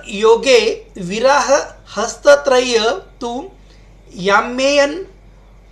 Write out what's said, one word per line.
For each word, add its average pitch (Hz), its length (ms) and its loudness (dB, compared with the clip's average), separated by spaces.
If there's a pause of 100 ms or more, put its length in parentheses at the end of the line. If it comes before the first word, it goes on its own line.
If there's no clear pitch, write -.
योगे 226 880 2
विराह 240 600 0 (320)
हस्तत्रय 254 920 0 (440)
तू 247 220 -8 (720)
याम्येयन 262 880 0 (680)